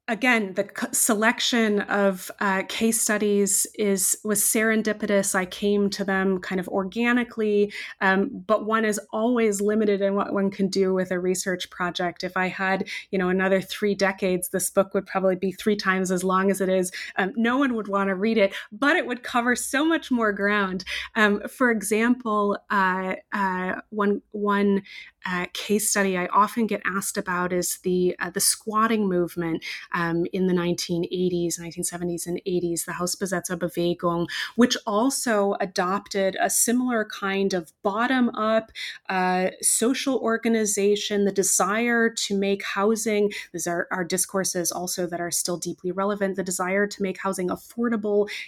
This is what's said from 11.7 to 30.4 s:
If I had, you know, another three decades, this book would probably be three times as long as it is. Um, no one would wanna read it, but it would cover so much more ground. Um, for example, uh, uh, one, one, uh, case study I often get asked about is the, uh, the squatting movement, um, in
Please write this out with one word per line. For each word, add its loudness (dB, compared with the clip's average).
If -6
I 0
had, -2
you 0
know, 2
another 4
three -2
decades, 0
this -4
book 0
would -2
probably 2
be -2
three 0
times 0
as 0
long 2
as 0
it 0
is. 2
Um, -2
no 2
one 2
would -4
wanna 0
read 2
it, 4
but 2
it 0
would -6
cover 0
so -2
much 0
more 2
ground. 0
Um, 4
for 2
example, 0
uh, 0
uh, -2
one, 0
one, 2
uh, -4
case 0
study 2
I 0
often 2
get -4
asked -4
about -2
is -2
the, 2
uh, -6
the -8
squatting 2
movement, -2
um, 0
in 0